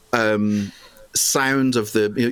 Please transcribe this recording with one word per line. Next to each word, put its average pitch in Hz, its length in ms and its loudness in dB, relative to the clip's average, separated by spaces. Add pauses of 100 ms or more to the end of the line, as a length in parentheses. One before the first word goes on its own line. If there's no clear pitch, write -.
(120)
um, 107 600 0 (420)
sound 135 640 0
of 107 160 -2
the, 104 240 0
you, 120 140 0